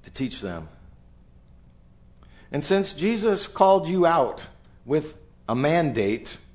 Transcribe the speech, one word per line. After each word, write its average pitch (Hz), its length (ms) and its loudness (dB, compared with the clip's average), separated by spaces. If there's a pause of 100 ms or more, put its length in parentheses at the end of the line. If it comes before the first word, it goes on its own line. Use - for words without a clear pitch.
to - 60 -18
teach - 300 -8
them. 85 280 -8 (1800)
And 143 140 -4
since 196 280 0
Jesus 208 540 -2
called 190 400 4
you 180 200 2
out 147 400 2 (380)
with 151 320 -2 (320)
a 110 60 0
mandate 127 840 0 (160)